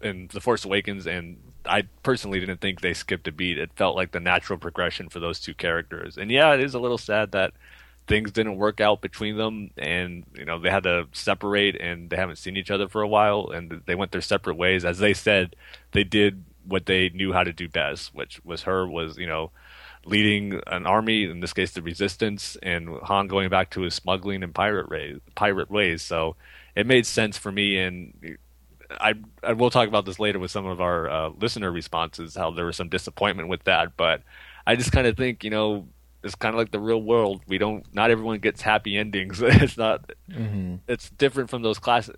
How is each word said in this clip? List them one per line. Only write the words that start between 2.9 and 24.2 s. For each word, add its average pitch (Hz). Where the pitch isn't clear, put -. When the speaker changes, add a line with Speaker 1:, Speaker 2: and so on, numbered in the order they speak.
Speaker 1:
skipped -
a 78
beat. 85
It 85
felt 95
like 90
the 87
natural 90
progression 87
for 85
those 85
two -
characters. 82
And 104
yeah, 147
it 131
is 135
a 120
little 120
sad 107
that 95
things 107
didn't 110
work 104
out 104
between 107
them, 110
and, 87
you 69
know, 85
they 90
had 98
to 87
separate, 101
and 87
they 85
haven't 90
seen 92
each 95
other 98
for 107
a 104
while, 104
and 82
they 90
went 95
their 90
separate 92
ways. 90
As 87
they 104
said, 95
they 101
did 101
what 95
they 92
knew 95
how 90
to 87
do 85
best, 73
which -
was 82
her 92
was, 82
you 87
know, 80
leading 104
an 90
army, 107
in 85
this 87
case 92
the 87
Resistance, 98
and 87
Han 98
going 95
back 92
to 92
his 85
smuggling 95